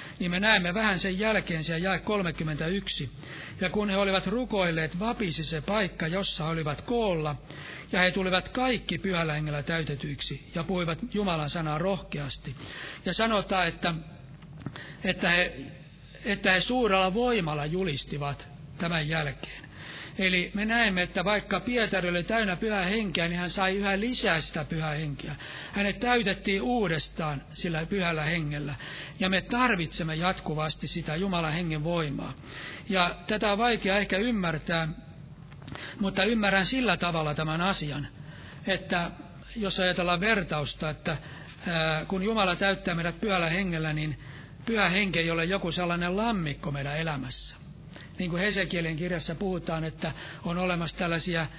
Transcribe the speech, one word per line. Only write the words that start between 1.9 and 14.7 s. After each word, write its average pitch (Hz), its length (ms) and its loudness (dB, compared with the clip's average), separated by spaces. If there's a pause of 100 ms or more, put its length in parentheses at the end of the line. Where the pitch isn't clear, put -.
kolmekymmentäyksi. 165 1120 -2 (500)
"Ja 185 100 0
kun 208 200 0
he 190 60 2
olivat 190 300 4
rukoilleet, 185 720 0
vapisi 208 460 -2
se 156 160 -2
paikka, 190 460 0
jossa 180 380 -2
olivat 156 360 -2
koolla, 175 560 0 (560)
ja 190 80 4
he 180 100 8
tulivat 185 380 2
kaikki 247 500 0
Pyhällä 170 340 0
Hengellä 147 300 -2
täytetyiksi 143 920 -4
ja 165 100 -2
puhuivat 170 340 0 (160)
Jumalan 165 360 2
sanaa 156 280 -2
rohkeasti." 156 760 -4 (480)
Ja 185 80 0
sanotaan, 196 560 4
että, 170 260 0 (1080)